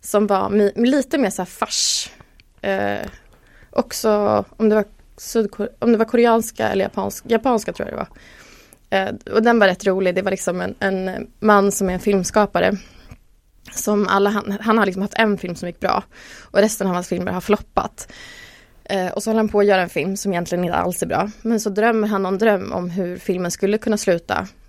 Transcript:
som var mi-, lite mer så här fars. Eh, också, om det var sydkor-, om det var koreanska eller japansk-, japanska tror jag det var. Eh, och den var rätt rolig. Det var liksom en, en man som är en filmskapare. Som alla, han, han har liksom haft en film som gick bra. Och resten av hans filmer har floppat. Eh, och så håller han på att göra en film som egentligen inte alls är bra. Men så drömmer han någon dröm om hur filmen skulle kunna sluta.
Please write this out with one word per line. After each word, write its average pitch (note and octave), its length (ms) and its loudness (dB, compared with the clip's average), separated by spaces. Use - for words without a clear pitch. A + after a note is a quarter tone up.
som G#3 260 0
var G3 220 2
mi-, G#3 360 2
lite C4+ 320 2
mer A#3 120 2
så - 120 -6
här F3+ 40 -2
fars. - 640 -4
Eh, G2+ 460 -2
också, G#3 760 0
om A3 120 4
det G#3+ 60 4
var G#3 100 2
sydkor-, - 520 -4
om A#3 120 2
det A3+ 60 6
var A3+ 80 4
koreanska A3+ 640 2
eller G3 160 0
japansk-, G3 460 -6
japanska A3+ 420 0
tror - 160 -6
jag - 40 -10
det - 40 -8
var. - 100 -6
Eh, - 360 -6
och A3 80 4
den A#3 160 4
var G3+ 80 6
rätt F#3 180 0
rolig. F#3 300 2
Det F#3 60 0
var G3 100 -2
liksom F#3 300 -4
en, F3+ 180 -6
en F#3+ 480 -4
man G3+ 320 4
som G3 180 -2
är F3+ 40 -2
en F#3 60 -4
filmskapare. G3 800 0
Som G#3 360 0
alla, G3 220 2
han, G#3 320 -4
han A3 160 2
har G#3+ 80 4
liksom F#3+ 160 -4
haft G3 160 -6
en G#3+ 200 2
film F3+ 180 -8
som F3 140 -8
gick E3+ 100 -16
bra. - 240 0
Och - 180 -2
resten G#3+ 280 2
av F#3 60 0
hans F3 140 -4
filmer F3+ 240 -4
har F3+ 100 -4
floppat. - 680 -4
Eh, F#3+ 240 -4
och - 160 -6
så A3+ 60 -4
håller A3 100 2
han A3 100 0
på G#3 100 2
att G3+ 60 6
göra G3 160 4
en F3 80 -2
film F#3 280 -4
som G3 140 -4
egentligen F3 320 -2
inte F3 140 -2
alls - 260 -2
är E3+ 40 -4
bra. E3+ 220 -2
Men A3+ 180 0
så A3 100 -4
drömmer G#3+ 380 2
han G3+ 160 0
någon F#3+ 140 -2
dröm G3 360 2
om F3+ 160 -4
hur F3+ 280 -4
filmen F3+ 340 -4
skulle G3+ 260 0
kunna G#3+ 200 -2
sluta. F#3 500 -2